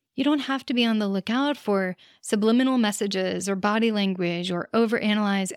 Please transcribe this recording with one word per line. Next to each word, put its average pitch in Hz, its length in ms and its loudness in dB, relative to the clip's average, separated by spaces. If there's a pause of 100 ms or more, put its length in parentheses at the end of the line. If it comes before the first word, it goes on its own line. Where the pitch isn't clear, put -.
(140)
You 254 100 -2
don't 294 140 2
have 269 280 -4
to 262 80 -2
be 240 100 2
on 226 140 2
the 208 100 0
lookout 233 480 -2
for 190 400 -2 (260)
subliminal 240 560 2
messages 190 680 -2
or 196 80 0
body 214 340 0
language 180 600 -2
or 175 220 -4
overanalyze 208 840 0